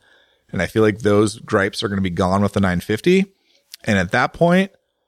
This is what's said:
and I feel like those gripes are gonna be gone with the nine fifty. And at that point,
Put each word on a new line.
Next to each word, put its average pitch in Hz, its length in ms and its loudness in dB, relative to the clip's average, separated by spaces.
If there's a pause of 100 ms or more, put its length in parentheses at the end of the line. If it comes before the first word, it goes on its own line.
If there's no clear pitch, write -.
(520)
and 92 100 -4
I 87 60 0
feel - 140 0
like 107 180 2
those 104 400 2
gripes 104 440 -2
are - 40 -4
gonna 98 140 -4
be 95 80 -2
gone 92 320 0
with 101 120 0
the 104 60 -2
nine 92 200 0
fifty. 180 460 0 (580)
And 107 160 0
at 90 120 -2
that 127 220 0
point, 180 380 0 (360)